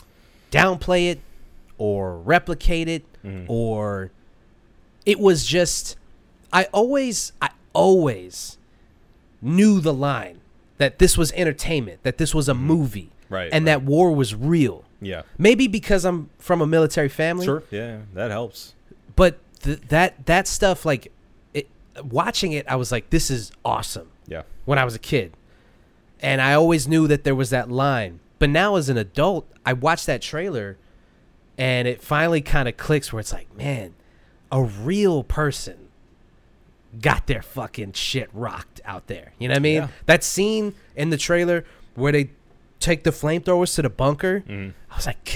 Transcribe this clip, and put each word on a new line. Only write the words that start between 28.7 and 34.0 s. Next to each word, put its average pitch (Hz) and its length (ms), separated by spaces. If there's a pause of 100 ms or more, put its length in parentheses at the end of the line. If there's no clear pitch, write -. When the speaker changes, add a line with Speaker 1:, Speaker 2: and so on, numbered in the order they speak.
Speaker 1:
as 147 120
an 135 80
adult, 147 500 (200)
I 127 80
watched 151 320
that 131 160
trailer, 139 540 (840)
and 127 300
it 123 140
finally 160 380
kinda 135 320
clicks - 400
where 110 80
it's - 120
like, - 240
"Man, 113 380 (580)